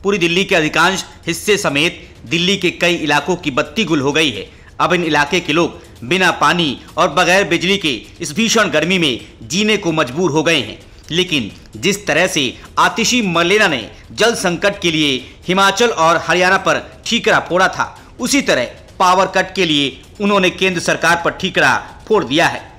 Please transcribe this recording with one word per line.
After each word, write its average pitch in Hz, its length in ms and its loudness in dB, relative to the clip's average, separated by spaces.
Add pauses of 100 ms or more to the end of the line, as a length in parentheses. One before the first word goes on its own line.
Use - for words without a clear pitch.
पूरी 202 140 0
दिल्ली 170 280 0
के 190 100 0
अधिकांश 160 480 0 (240)
हिस्से 180 300 0
समेत 143 420 -2 (260)
दिल्ली 175 320 0
के 170 140 -2
कई 175 240 0
इलाकों 147 400 0
की 151 160 -4
बत्ती 151 320 -2
गुल 160 180 0
हो 143 100 0
गई 151 200 2
है। 95 160 -10 (320)
अब 160 140 2
इन 175 100 0
इलाके 151 360 0
के 147 140 -4
लोग 165 260 0 (240)
बिना 175 280 2
पानी 151 460 0 (200)
और 170 120 2
बगैर 180 340 2
बिजली 180 340 0
के 156 160 -2 (280)
इस 151 140 -8
भीषण 214 340 2
गर्मी 160 300 0
में 135 200 0 (240)
जीने 202 340 0
को 170 140 -2
मजबूर 156 400 0
हो 151 120 0
गए 160 160 2
हैं। 101 200 -8 (320)
लेकिन 156 400 -2 (260)
जिस 190 300 -2
तरह 156 200 2
से 139 260 -2 (260)
आतिशी 226 440 0
मलेना 185 440 2
ने 120 200 -2 (260)
जल 220 220 2
संकट 190 460 -2
के 170 100 0
लिए 151 240 0 (320)
हिमाचल 196 420 2
और 165 360 2
हरियाणा 180 340 2
पर 160 260 0 (200)
ठीकरा 220 340 2
फोड़ा 180 280 0
था, - 520 -6
उसी 254 220 0
तरह 127 280 0 (300)
पावर 185 360 4
कट 185 200 -2
के 190 100 0
लिए 143 320 -2 (240)
उन्होंने 202 280 2
केंद्र 185 320 -2
सरकार 170 440 0
पर 151 80 2
ठीकरा 156 420 0 (320)
फोड़ 208 160 2
दिया 143 240 2
है। - 200 -6 (120)